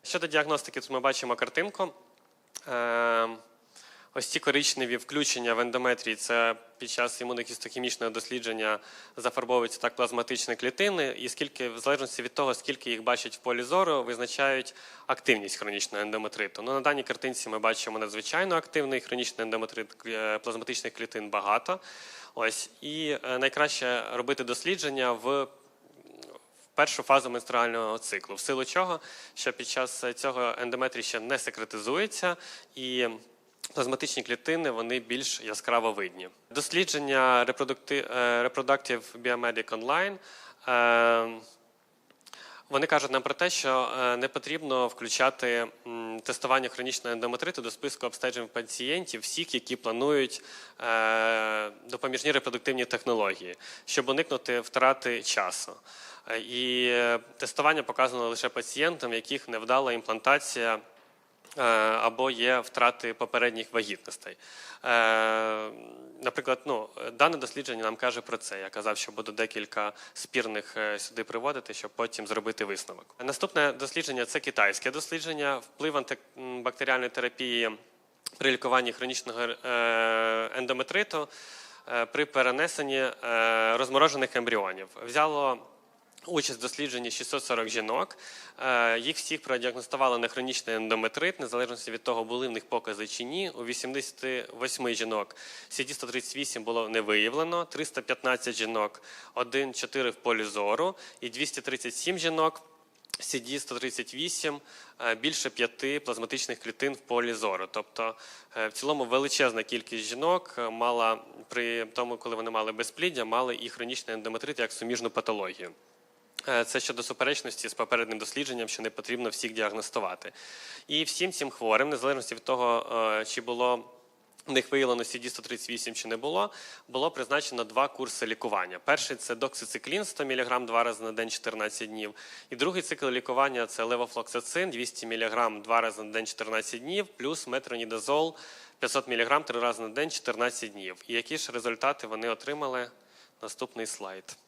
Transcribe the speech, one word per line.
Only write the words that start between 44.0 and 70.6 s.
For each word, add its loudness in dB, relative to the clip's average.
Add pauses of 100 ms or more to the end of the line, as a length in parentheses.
не 0
потрібно 0
включати, 2 (200)
м, -8
тестування 2
хронічного -4
ендометриту -2
до -4
списку -6
обстежень -4
пацієнтів, -4
всіх, -4
які -2
планують, 2 (380)
е, 4 (180)
допоміжні 0
репродуктивні 0
технології, 0 (280)
щоб 0
уникнути 2
втрати 4
часу. 0 (560)
Е, -2
і, 0
е, 4 (180)
тестування 2
показано 2
лише -2
пацієнтам, -2
в 0
яких -4
невдала 4
імплантація 2 (800)
е, 2
або 4
є 4
втрати 2
попередніх 0
вагітностей. -4 (480)
Е, 4 (520)
наприклад, 0
ну, -2 (240)
дане 6
дослідження -6
нам 0
каже 0
про -4
це. -8
Я -8
казав, -2
що -6
буде -8
декілька -2 (220)
спірних, -4